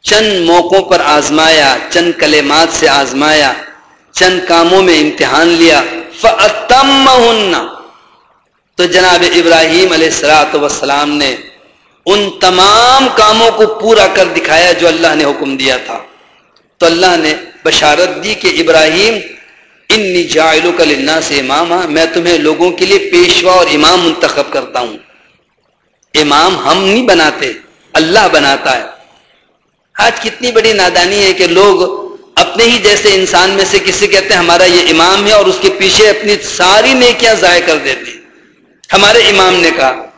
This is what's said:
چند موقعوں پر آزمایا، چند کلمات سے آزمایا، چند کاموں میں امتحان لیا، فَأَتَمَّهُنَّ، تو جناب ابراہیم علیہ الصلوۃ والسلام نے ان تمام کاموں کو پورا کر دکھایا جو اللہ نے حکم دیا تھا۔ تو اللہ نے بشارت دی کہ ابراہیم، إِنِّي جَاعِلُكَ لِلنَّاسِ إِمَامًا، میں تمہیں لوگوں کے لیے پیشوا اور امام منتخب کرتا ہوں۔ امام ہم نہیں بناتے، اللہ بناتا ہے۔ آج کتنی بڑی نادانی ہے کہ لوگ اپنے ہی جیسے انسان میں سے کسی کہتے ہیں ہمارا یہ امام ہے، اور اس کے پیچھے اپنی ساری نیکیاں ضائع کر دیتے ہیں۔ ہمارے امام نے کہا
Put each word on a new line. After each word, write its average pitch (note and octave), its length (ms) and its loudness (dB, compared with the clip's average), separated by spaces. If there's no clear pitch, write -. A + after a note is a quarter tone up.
چند G#3+ 240 0
موقعوں F3 420 2
پر F3 100 2
آزمایا، D3+ 580 2
چند F3 160 0
کلمات D3+ 480 0
سے D#3 100 0
آزمایا، C#3 600 0
چند F#3 220 0
کاموں E3+ 400 2
میں D#3+ 120 2
امتحان D3+ 480 0
لیا، D#3+ 180 4
فَأَتَمَّهُنَّ، A#3 1300 2
تو F3+ 40 0
جناب F3+ 240 2
ابراہیم E3 480 2
علیہ D#3+ 160 0
الصلوۃ D3+ 380 0
والسلام C#3+ 460 -4
نے C3+ 100 -2
ان G3+ 140 0
تمام G#3 640 2
کاموں A3 420 4
کو G#3+ 60 4
پورا G#3+ 280 2
کر F#3+ 180 2
دکھایا E3 360 0
جو E3+ 80 2
اللہ E3 320 0
نے D3+ 40 0
حکم C#3+ 260 -4
دیا C3 140 -2
تھا۔ A#2 120 -10
تو F3 60 2
اللہ F3 260 2
نے D#3 100 -2
بشارت D3+ 460 0
دی G#3+ 80 -6
کہ F#3 60 0
ابراہیم، E3 520 2
إِنِّي F#3 280 -2
جَاعِلُكَ D#3+ 440 0
لِلنَّاسِ D3+ 380 -2
إِمَامًا، E3 400 -2
میں E3 180 2
تمہیں E3+ 320 0
لوگوں D#3+ 320 0
کے F#3 120 -2
لیے G3 100 2
پیشوا F3 480 2
اور D#3+ 160 0
امام D#3+ 300 2
منتخب D3 460 -2
کرتا B2+ 280 -6
ہوں۔ A2 160 -10
امام D3+ 380 0
ہم E3 180 0
نہیں A3 280 0
بناتے، D#3 340 0
اللہ E3+ 380 2
بناتا C#3+ 460 0
ہے۔ A2 60 -8
آج A3+ 260 0
کتنی A#3 300 -8
بڑی A3 280 2
نادانی F#3 420 0
ہے F#3+ 100 2
کہ F#3 140 0
لوگ G3 160 4
اپنے A3+ 220 -2
ہی A#3+ 120 2
جیسے G#3 260 0
انسان F#3 340 0
میں F#3 120 0
سے G3+ 140 0
کسی F#3+ 300 -2
کہتے F#3+ 180 -2
ہیں F3+ 80 0
ہمارا F3 320 2
یہ F3 100 2
امام F3+ 320 2
ہے، G#3+ 60 2
اور G#3 200 4
اس F#3 100 -4
کے F#3 160 2
پیچھے F#3+ 300 0
اپنی G#3 260 0
ساری G#3 360 2
نیکیاں A#3 380 2
ضائع F3 260 2
کر D#3+ 180 0
دیتے C3 260 -6
ہیں۔ - 100 -20
ہمارے G#3 260 2
امام F#3 240 2
نے E3 120 2
کہا C3 180 0